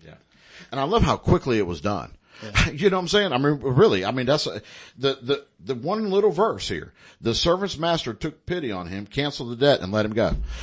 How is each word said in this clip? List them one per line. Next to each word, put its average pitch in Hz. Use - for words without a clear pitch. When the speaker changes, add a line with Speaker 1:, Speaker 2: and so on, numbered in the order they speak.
Speaker 1:
Yeah. 78
And 131
I 135
love 170
how 120
quickly 135
it 95
was 82
done. 92
Speaker 2:
Yeah. 107
Speaker 1:
<laughs> -
You 180
know 185
what 185
I'm 170
saying? 196
I 123
mean, 143
really, 131
I 110
mean, 127
that's, 147
uh, 95
the, 135
the, 139
the 113
one 196
little 202
verse 165
here. -
"The 113
servant's 180
master 156
took 151
pity 160
on 90
him, 98
canceled 135
the 120
debt, 135
and 92
let 107
him 107
go." 104
It -